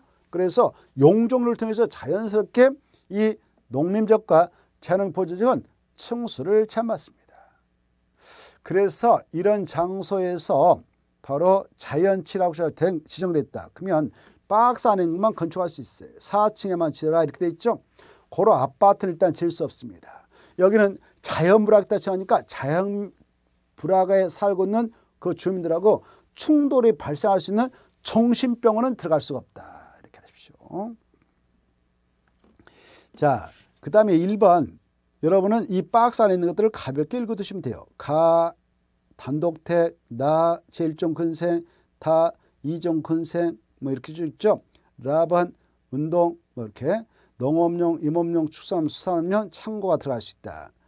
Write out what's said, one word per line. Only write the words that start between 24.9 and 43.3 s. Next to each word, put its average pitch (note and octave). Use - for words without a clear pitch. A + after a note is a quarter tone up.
그 F3+
주민들하고 F3+
충돌이 C#4+
발생할 G3
수 F#3
있는 A#3
정신병원은 A#3+
들어갈 D#3
수가 B2+
없다. -
이렇게 -
하십시오. -
자, C3+
그다음에 G#3+
일 F#3+
번. F3
여러분은 G3
이 F#3
박스 A#3
안에 G3
있는 F3
것들을 G#3
가볍게 D3+
읽어두시면 G3
돼요. -
가, E3
단독택, E3
나, D#3
제일 D#3+
종 E3
근생, E3+
다 D#3+
이 D#3+
종 D#3+
근생, E3